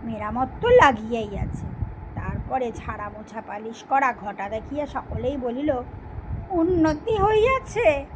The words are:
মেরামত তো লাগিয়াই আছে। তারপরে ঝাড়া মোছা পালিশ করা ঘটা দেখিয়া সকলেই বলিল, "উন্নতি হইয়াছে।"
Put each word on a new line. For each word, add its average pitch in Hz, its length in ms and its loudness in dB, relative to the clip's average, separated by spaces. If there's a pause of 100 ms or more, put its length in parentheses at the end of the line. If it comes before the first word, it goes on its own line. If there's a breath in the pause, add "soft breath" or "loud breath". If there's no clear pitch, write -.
মেরামত 226 460 -4 (120)
তো 466 80 2
লাগিয়াই 226 680 6
আছে। - 280 -6 (480)
তারপরে 214 640 -4
ঝাড়া 208 320 -8
মোছা 208 380 -12
পালিশ 220 420 -12
করা 262 320 4
ঘটা 196 280 -8
দেখিয়া 277 380 -6
সকলেই 254 500 -4
বলিল, 247 460 -2 (680)
"উন্নতি 339 720 2
হইয়াছে।" 427 920 4